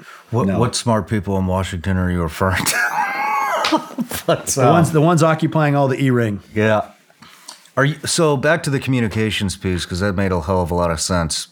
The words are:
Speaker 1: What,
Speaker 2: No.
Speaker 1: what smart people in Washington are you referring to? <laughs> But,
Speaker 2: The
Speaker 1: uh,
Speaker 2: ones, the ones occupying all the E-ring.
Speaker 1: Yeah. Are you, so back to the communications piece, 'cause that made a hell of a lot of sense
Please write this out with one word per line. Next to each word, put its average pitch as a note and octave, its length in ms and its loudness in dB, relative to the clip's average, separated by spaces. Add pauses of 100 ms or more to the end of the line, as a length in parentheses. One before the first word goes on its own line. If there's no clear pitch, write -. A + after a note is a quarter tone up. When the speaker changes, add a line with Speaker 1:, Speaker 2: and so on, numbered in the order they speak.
(320)
Speaker 1:
What, A2+ 160 2
Speaker 2:
No. F#2+ 120 0
Speaker 1:
what A#2 160 0
smart A2 340 0
people G2 280 -2
in F#2 100 0
Washington F#2 480 -2
are F2+ 160 0
you F2+ 100 0
referring F2 440 0
to? - 380 -2 (680)
<laughs> - 160 -2 (360)
But, - 220 -2
Speaker 2:
The B2+ 220 2
Speaker 1:
uh, - 20 6
Speaker 2:
ones, E3 200 4
the D#3 100 2
ones E3 200 4
occupying D#3 540 2
all C#3+ 140 2
the B2+ 120 -2
E-ring. A#2+ 380 2 (160)
Speaker 1:
Yeah. G#2+ 360 2 (840)
Are C3 80 4
you, D3 120 2 (100)
so D3+ 320 2
back D#3 260 2
to D#3 60 -2
the C#3 100 0
communications A2 760 0
piece, F2+ 280 -2
'cause F2+ 140 -6
that G2+ 140 0
made F#2+ 180 0
a F2+ 80 2
hell F2+ 220 0
of E2 100 -2
a F2 40 0
lot F2 160 2
of D#2+ 100 -2
sense E2+ 500 -2